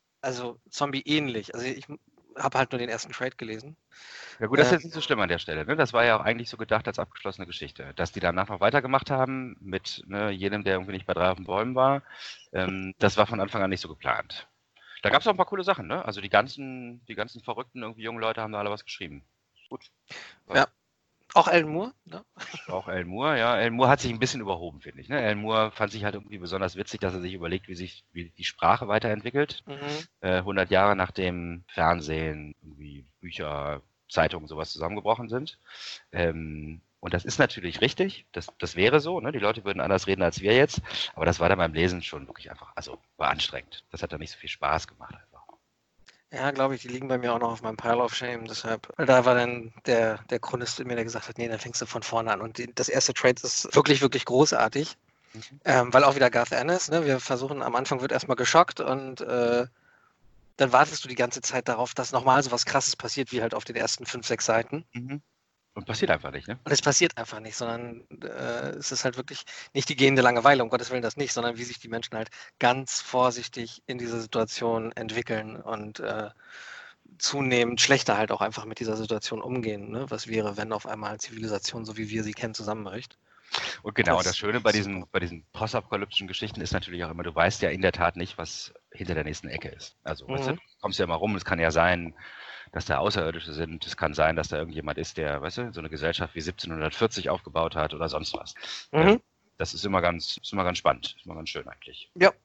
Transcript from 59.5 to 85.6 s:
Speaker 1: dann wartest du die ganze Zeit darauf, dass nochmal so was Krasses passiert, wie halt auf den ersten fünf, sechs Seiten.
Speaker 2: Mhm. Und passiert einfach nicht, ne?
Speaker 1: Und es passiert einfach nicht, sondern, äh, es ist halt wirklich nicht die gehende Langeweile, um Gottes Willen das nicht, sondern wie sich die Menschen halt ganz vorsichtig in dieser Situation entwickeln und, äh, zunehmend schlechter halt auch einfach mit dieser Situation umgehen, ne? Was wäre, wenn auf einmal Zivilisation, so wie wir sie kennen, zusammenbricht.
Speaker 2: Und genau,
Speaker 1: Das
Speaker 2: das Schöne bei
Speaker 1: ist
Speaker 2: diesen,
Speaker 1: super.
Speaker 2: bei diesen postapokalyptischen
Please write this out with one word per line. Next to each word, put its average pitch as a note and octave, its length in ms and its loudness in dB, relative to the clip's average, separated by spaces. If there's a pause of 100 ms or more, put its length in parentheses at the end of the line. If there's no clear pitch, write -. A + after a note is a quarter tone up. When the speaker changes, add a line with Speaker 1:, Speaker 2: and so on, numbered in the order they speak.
Speaker 1:
dann C3 160 4
wartest D3+ 300 6
du - 60 -10
die B2+ 80 -8
ganze B2 240 0
Zeit B2 280 -2
darauf, B2 260 0
dass B2+ 180 -4
nochmal C3 320 6
so B2+ 80 -6
was B2 140 2
Krasses - 280 2
passiert, - 380 -4
wie A#2+ 100 0
halt A2+ 120 0
auf A2 100 -4
den A#2+ 120 -10
ersten A2+ 300 -2
fünf, A#2+ 200 -8
sechs - 200 -2
Seiten. A2+ 460 0
Speaker 2:
Mhm. C3 300 -10 (500)
Und G2+ 140 -12
passiert - 240 0
einfach D2 220 0
nicht, C#2 160 -10
ne? B2 160 -8
Speaker 1:
Und - 80 -2
es C#3+ 100 2
passiert D#3 340 4
einfach A2+ 220 -10
nicht, A2 180 -14
sondern, A#2 480 -6 (180)
äh, C3 480 -6
es C#3+ 200 -8
ist C3 140 -2
halt B2 120 -2
wirklich - 280 -10 (280)
nicht C3+ 160 -2
die D3+ 60 0
gehende C3+ 260 6
Langeweile, B2 440 8
um A2+ 40 -4
Gottes B2+ 220 0
Willen B2+ 100 -2
das A#2 160 -2
nicht, C#3 160 -4
sondern A#2+ 260 -2
wie A#2 40 -6
sich A#2+ 160 -10
die - 100 -18
Menschen A#2 280 -8
halt A2 120 -6 (300)
ganz B2+ 420 2
vorsichtig B2 840 0
in B2+ 100 -6
dieser A#2 240 -4
Situation A2+ 720 -2
entwickeln A2 640 -4
und, G#2+ 440 -10
äh, G#2+ 300 -6 (880)
zunehmend B2 640 2
schlechter B2+ 360 4
halt G#2+ 160 2
auch G2+ 80 0
einfach G2 240 -2
mit A2+ 160 -10
dieser A2 160 -2
Situation A2 440 -4
umgehen, A2 500 -6
ne? B2 200 -6
Was A2 160 -8
wäre, G#2+ 300 -2
wenn A2 160 -6
auf G#2 140 -6
einmal G#2+ 320 -8
Zivilisation, A2+ 640 -6
so G#2+ 120 -10
wie G#2+ 140 -6
wir A2 140 -2
sie G#2+ 80 -6
kennen, A2 220 -6
zusammenbricht. G#2+ 640 -8 (640)
Speaker 2:
Und G#2+ 140 -6
genau, E2+ 220 6
Speaker 1:
Das F2+ 80 2
Speaker 2:
das F2+ 120 0
Schöne A2 220 0
bei A2 100 4
Speaker 1:
ist G#2 60 6
Speaker 2:
diesen, G2+ 240 0
Speaker 1:
super. - 120 -12
Speaker 2:
bei F#2+ 80 0
diesen E2+ 320 -6
postapokalyptischen G2+ 760 -4